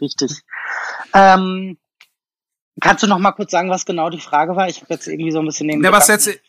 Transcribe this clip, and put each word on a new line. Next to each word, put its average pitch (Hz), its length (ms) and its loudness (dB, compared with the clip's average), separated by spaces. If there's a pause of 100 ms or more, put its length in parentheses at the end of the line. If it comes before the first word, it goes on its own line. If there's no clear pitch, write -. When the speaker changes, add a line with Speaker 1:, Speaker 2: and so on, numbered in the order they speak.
Speaker 1:
richtig. 143 420 -6 (720)
Ähm, 190 640 4 (1000)
kannst 185 220 2
du 220 40 2
noch 196 120 2
mal 190 140 2
kurz - 200 -8
sagen, 180 180 0
was 180 160 -2
genau 170 240 -2
die 165 100 -10
Frage 160 360 -2
war? 190 120 0
Ich - 140 -10
hab - 80 -16
jetzt 160 160 -8
irgendwie 160 260 -6
so 160 80 -2
ein 156 60 -2
bisschen 151 220 -6
den 151 120 -2
Speaker 2:
Na, 185 120 2
was 208 140 6
Speaker 1:
Gedanken 208 220 2
Speaker 2:
jetzt 196 200 -8